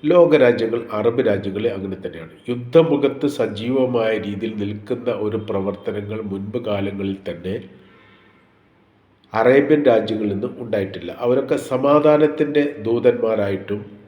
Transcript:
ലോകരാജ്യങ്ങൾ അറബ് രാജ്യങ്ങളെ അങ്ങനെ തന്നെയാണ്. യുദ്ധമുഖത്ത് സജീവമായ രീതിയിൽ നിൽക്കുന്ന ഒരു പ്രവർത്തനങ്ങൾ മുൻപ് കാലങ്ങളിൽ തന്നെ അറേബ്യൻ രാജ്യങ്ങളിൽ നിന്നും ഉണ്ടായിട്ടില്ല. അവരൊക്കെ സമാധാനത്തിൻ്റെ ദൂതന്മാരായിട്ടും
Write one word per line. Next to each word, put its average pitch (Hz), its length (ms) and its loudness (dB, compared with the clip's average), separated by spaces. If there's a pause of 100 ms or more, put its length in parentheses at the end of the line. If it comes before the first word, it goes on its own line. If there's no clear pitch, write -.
(120)
ലോകരാജ്യങ്ങൾ 120 680 6 (180)
അറബ് 117 300 0
രാജ്യങ്ങളെ 101 480 -2
അങ്ങനെ 95 280 -8
തന്നെയാണ്. 82 300 -12 (160)
യുദ്ധമുഖത്ത് 139 760 2 (100)
സജീവമായ 117 720 0 (140)
രീതിയിൽ 104 360 -6
നിൽക്കുന്ന 104 480 -6 (160)
ഒരു 104 120 -2 (120)
പ്രവർത്തനങ്ങൾ 101 720 -6 (120)
മുൻപ് 101 360 -8
കാലങ്ങളിൽ 98 500 -4 (100)
തന്നെ 92 280 -8 (1800)
അറേബ്യൻ 143 480 4 (100)
രാജ്യങ്ങളിൽ 107 420 0
നിന്നും 101 200 -6 (100)
ഉണ്ടായിട്ടില്ല. 95 480 -4 (140)
അവരൊക്കെ 135 320 2 (140)
സമാധാനത്തിൻ്റെ 147 920 4 (240)
ദൂതന്മാരായിട്ടും 110 920 0 (260)